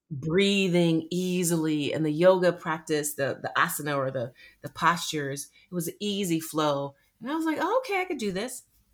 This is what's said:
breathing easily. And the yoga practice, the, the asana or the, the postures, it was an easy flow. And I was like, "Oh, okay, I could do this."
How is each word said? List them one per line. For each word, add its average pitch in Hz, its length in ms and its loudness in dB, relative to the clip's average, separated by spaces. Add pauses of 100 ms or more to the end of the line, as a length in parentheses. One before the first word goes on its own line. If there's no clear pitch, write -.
(100)
breathing 170 1000 2
easily. 170 840 0
And 156 140 0
the 151 60 0
yoga 180 400 6
practice, 160 640 -4
the, 135 280 -4
the - 140 -6
asana 147 400 0
or 135 140 -2
the, 127 220 -6 (300)
the 143 80 -12
postures, 156 760 -2 (220)
it 180 40 -10
was 170 140 -4
an - 120 -8
easy 196 400 -2
flow. 147 540 -2 (260)
And 233 100 -8
I 302 40 -4
was 320 100 -2
like, 311 160 -2
"Oh, 427 240 0
okay, 403 160 -2
I 370 60 -4
could 330 120 -6
do 208 140 -4
this." 208 300 -6 (320)